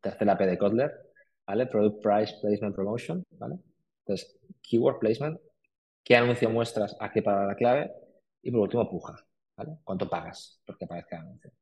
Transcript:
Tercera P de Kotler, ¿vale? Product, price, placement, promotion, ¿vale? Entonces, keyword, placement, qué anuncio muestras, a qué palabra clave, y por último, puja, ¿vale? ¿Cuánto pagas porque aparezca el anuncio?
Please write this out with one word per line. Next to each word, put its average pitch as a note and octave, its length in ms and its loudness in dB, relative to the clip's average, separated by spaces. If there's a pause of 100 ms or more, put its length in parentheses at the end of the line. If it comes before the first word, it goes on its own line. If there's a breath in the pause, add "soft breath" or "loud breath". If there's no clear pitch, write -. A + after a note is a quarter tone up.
Tercera G#2 360 0
P F#2+ 100 2
de F#2 120 2
Kotler, A2+ 340 2 (540 soft breath)
¿vale? A2 200 0
Product, G#2 360 2
price, G#2+ 400 2
placement, G#2 320 0
promotion, A#2 500 -4 (140)
¿vale? - 180 -10 (440)
Entonces, - 380 -8 (240)
keyword, C3 360 2
placement, C3+ 420 -2 (640)
qué A#2+ 120 6
anuncio A#2+ 340 4
muestras, A2+ 500 -2
a G#2+ 100 -6
qué G#2+ 120 0
palabra G2+ 320 2
clave, B2 380 2 (500)
y - 80 -6
por A#2+ 100 2
último, G#2 300 2
puja, F2 260 -10 (400)
¿vale? D3+ 280 -12
¿Cuánto F#3+ 260 -6
pagas - 560 -10
porque - 180 -12
aparezca F2 320 -12
el E2 60 -14
anuncio? - 400 -20